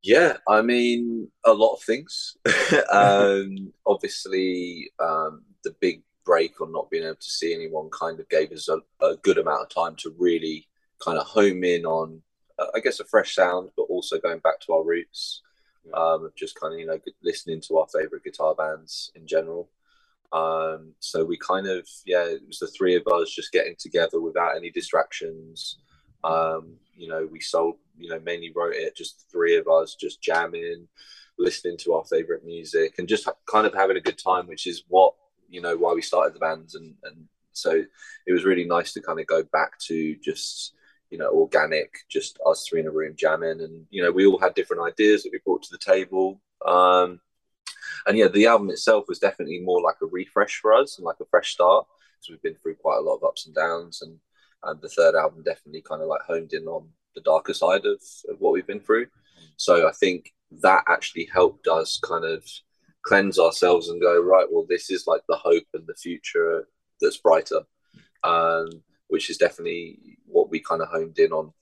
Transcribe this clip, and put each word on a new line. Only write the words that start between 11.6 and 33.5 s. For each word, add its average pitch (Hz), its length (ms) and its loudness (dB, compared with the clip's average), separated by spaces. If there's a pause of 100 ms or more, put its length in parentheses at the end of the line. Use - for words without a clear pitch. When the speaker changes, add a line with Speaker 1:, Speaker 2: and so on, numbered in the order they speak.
Speaker 1:
in 87 220 0
on, 80 360 -4 (380)
uh, - 160 -4
I 113 40 0
guess, 123 200 -2
a 104 60 -12
fresh - 300 2
sound, 90 420 2
but - 60 -2
also - 360 -4
going 85 200 -4
back - 220 0
to - 120 -4
our 82 100 2
roots. - 580 -6 (440)
Speaker 2:
Yeah. 80 80 -14
Speaker 1:
Um, 82 320 0
of 78 100 -16
just - 240 -12
kind 80 140 -8
of, 82 80 -12
you 80 40 -12
know, 80 120 -6
g-, - 160 -14 (100)
listening 82 380 -6
to 80 160 -2
our 78 100 2
favorite 78 380 -6
guitar 78 300 -2
bands 78 600 -8
in 82 100 -20
general. 82 440 -6 (640)
Um, 80 680 -4
so - 240 -4
we 85 140 -4
kind 95 300 -4
of, 92 200 -6 (180)
yeah, 90 200 2
it 82 200 -6
was - 140 -16
the 85 80 -6
three 90 280 2
of 87 120 0
us 87 240 0
just - 220 -12
getting 87 260 0
together 82 400 -2
without 82 380 -2
any 85 120 -12
distractions. 82 1080 -6 (480)
Um, 82 500 -2 (220)
you 87 100 -18
know, 80 240 -6
we 80 80 -18
sold, 82 360 -2 (220)
you 85 120 -18
know, 82 100 -8
mainly 85 340 -8
wrote 85 220 -4
it, - 220 -8
just - 220 -16
the - 120 -20
three 85 240 2
of 82 140 0
us, 82 260 2
just - 260 -10
jamming, 85 680 -4 (520)
listening 87 380 -2
to 85 160 -2
our 80 100 0
favorite 82 400 -4
music, 82 540 -4
and 90 100 -8
just 104 160 -2
ha-, - 100 -6 (160)
kind 110 160 2